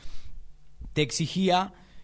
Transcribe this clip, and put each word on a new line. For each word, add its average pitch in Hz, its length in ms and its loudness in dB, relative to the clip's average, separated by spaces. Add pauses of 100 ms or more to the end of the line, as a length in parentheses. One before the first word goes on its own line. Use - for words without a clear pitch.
(920)
te 151 100 4
exigía 180 720 2 (320)